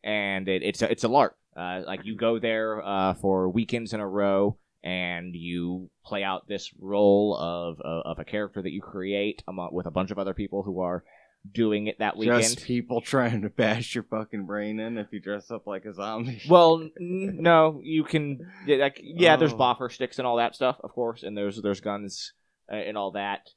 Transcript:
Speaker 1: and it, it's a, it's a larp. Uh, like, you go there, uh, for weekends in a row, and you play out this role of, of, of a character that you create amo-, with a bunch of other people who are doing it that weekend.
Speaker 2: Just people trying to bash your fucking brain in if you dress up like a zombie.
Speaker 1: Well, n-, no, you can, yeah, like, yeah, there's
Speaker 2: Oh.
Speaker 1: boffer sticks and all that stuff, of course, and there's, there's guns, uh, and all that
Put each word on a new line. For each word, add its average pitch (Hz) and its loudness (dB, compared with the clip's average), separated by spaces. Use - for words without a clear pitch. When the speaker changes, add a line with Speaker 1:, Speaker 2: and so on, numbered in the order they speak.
Speaker 1:
and 98 -2
it, 92 2
it's 104 -2
a, 110 2
it's - 0
a 117 0
larp. 123 4
Uh, 90 -8
like, 95 -10
you 110 -8
go 117 2
there, 110 -2
uh, 95 2
for 92 2
weekends 113 -2
in 107 -4
a 104 -4
row, 101 2
and 87 -6
you 87 -6
play 101 -6
out 95 -4
this 98 -8
role 101 6
of, 85 -4
of, 82 -6
of 82 -6
a 78 -8
character 104 -6
that 87 -6
you 95 -8
create 101 -4
amo-, 90 -8
with 87 -4
a 85 -6
bunch 92 -2
of 95 -4
other 98 -2
people 98 -4
who 92 -6
are 90 -2
doing 107 2
it - -6
that 107 0
weekend. 117 4
Speaker 2:
Just 117 0
people 120 -2
trying 120 0
to 101 -4
bash 113 0
your 113 -4
fucking 107 -6
brain 104 -6
in 113 -6
if 101 -8
you 104 -10
dress 101 -8
up 107 -10
like 98 -8
a 104 -12
zombie. 110 -6
Speaker 1:
Well, 165 8
n-, 185 -6
no, 160 6
you 156 0
can, 147 -4
yeah, 139 4
like, 139 0
yeah, 170 6
there's 156 4
Speaker 2:
Oh. 110 -8
Speaker 1:
boffer 123 2
sticks - -6
and 127 -2
all 120 2
that 117 0
stuff, 127 0
of - -12
course, 117 -4
and 104 -8
there's, 101 -4
there's 101 -2
guns, 101 -8
uh, 104 -8
and 107 -6
all 98 -4
that 101 -6